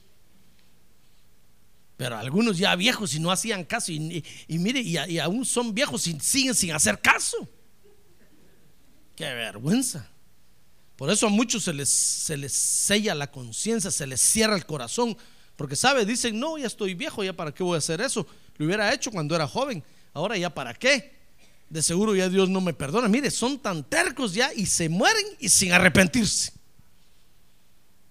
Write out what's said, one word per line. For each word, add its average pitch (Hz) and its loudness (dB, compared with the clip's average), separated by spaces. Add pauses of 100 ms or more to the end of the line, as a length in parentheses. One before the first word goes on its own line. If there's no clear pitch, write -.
(2000)
Pero 123 -6
algunos 165 0
ya 180 4
viejos 190 0
y 156 -2
no 170 0
hacían 190 -2
caso. 220 -4
Y, 156 -6
y, 156 -6 (220)
y 160 -4
mire, 240 0
y, 170 -2
a-, 147 -4
y 165 -2
aún 185 -2
son 233 -2
viejos 247 -2
y 165 -4
siguen 262 0
sin 180 2
hacer 175 0
caso. 381 2 (1700)
Qué 160 -10
vergüenza. 127 -2 (880)
Por 135 -4
eso 214 4
a - 4
muchos 220 2
se 180 -2
les, 139 -2
se - 0
les 139 -6
sella 208 0
la 143 -4
conciencia, 165 -4
se 147 -4
les 131 -4
cierra 214 4
el 180 -4
corazón. 160 -2 (400)
Porque, 143 -6
¿sabe? 254 4
Dicen, 226 -2
"No, 311 -4
ya 277 -6
estoy 190 -4
viejo, 226 -6
ya 190 -4
para 160 -8
qué - -6
voy 175 2
a 160 2
hacer 165 -2
eso. 240 -2 (300)
Lo 151 -2
hubiera 208 2
hecho 277 -4
cuando 160 -2
era 156 0
joven, 240 -4 (300)
ahora 196 -4
ya 175 0
para 127 -8
qué. 262 0 (540)
De 156 -4
seguro 196 2
ya 185 2
Dios 185 4
no 190 2
me 180 0
perdona". 185 0
Mire, 233 4
son 262 0
tan 165 -4
tercos 285 -2
ya 247 0
y 208 -2
se 165 0
mueren 381 2 (120)
y 208 -2
sin 185 4
arrepentirse. 185 4 (1600)